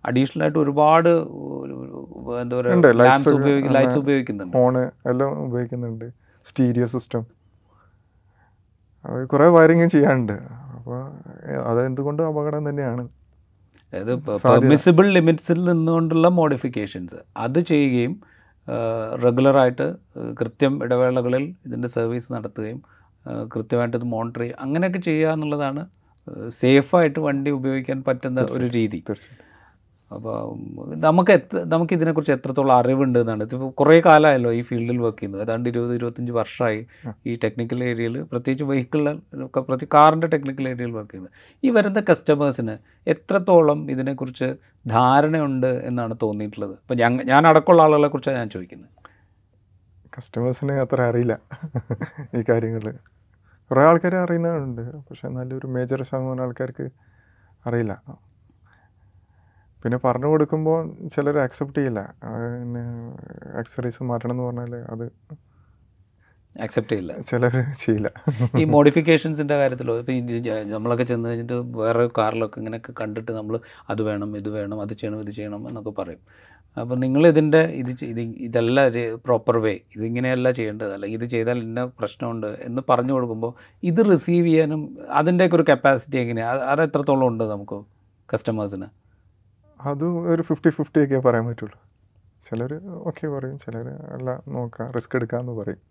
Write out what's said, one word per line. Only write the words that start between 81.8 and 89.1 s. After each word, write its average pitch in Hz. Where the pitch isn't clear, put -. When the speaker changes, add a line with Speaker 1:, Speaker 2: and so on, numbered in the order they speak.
Speaker 1:
പ്രശ്നമുണ്ട് 113
എന്ന് 120
പറഞ്ഞു 123
കൊടുക്കുമ്പോൾ 120
ഇത് 180
റിസീവ് 175
ചെയ്യാനും 156
അതിൻ്റെയൊക്കെ 175
ഒരു 160
കപ്പാസിറ്റി 135
എങ്ങനെയാണ്? 117
അത്, 135
അത് 143
എത്രത്തോളം 139
ഉണ്ട് 113
നമുക്ക് 101
കസ്റ്റമേഴ്സിന്? 104